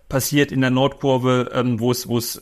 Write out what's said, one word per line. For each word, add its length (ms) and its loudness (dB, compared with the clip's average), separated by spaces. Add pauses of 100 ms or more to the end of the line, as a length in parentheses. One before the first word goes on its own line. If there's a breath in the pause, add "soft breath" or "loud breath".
passiert 440 0
in 100 0
der 80 2
Nordkurve, 800 2
ähm, 280 -2
wo 100 2
es, 180 -4
wo 80 -2
es 260 -6